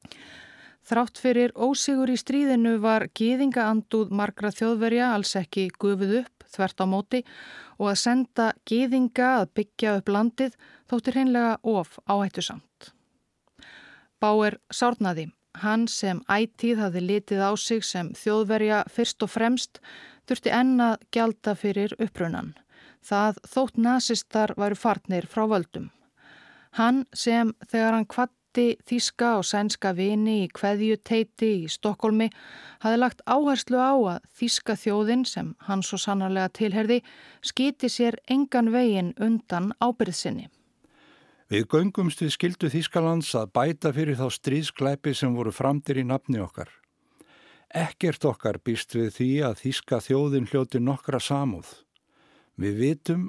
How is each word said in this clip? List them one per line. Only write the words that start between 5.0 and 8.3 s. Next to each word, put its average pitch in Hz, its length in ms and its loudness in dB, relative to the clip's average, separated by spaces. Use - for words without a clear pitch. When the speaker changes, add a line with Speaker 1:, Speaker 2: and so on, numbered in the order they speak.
Speaker 1:
alls 202 240 -2
ekki 190 320 -2
gufuð 202 540 0
upp, - 260 -18
þvert - 320 -2
á 190 40 2
móti, 202 360 0
og 202 160 0
að 196 100 0
senda 240 460 2